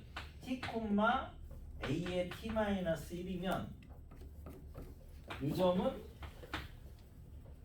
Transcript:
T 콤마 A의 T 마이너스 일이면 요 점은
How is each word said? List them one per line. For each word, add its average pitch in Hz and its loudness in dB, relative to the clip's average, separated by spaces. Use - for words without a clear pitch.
T 254 -2
콤마 220 6
A의 180 2
T - -6
마이너스 190 4
일이면 180 0
요 151 4
점은 185 6